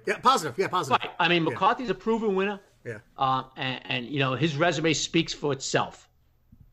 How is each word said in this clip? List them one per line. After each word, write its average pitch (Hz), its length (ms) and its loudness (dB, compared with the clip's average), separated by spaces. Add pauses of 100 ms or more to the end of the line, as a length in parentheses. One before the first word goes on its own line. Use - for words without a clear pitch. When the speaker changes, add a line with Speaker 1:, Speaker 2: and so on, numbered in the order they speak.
Speaker 1:
Yeah, 190 120 -2
positive. 190 400 2
Yeah, 185 100 0
positive. 180 340 0
Speaker 2:
Right. - 160 -8
I 170 100 2
mean, 170 160 4
Speaker 1:
Yeah. 156 60 2
Speaker 2:
McCarthy's 202 400 2
a 185 40 0
proven 220 420 0
winner. 196 240 -2 (240)
Speaker 1:
Yeah. 113 140 -10 (180)
Speaker 2:
Uh, 131 280 0 (120)
and, 131 300 -4
and, 127 200 -4
you 139 120 -4
know, 131 160 2
his 147 220 0
resume 160 360 2
speaks 165 400 0
for 147 200 -4
itself. - 560 -4 (640)